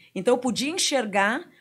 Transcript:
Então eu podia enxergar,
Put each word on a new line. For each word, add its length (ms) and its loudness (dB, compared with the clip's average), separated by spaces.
Então 200 2
eu 40 -2
podia 320 -2
enxergar, 720 0